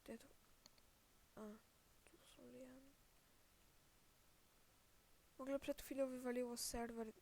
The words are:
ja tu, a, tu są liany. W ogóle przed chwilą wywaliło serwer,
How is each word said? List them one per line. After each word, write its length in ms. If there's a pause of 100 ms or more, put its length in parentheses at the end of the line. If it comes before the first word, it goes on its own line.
ja 100
tu, 100 (1040)
a, 60 (640)
tu 140
są 320
liany. 420 (2500)
W 40
ogóle 180
przed 240
chwilą 260
wywaliło 480
serwer, 640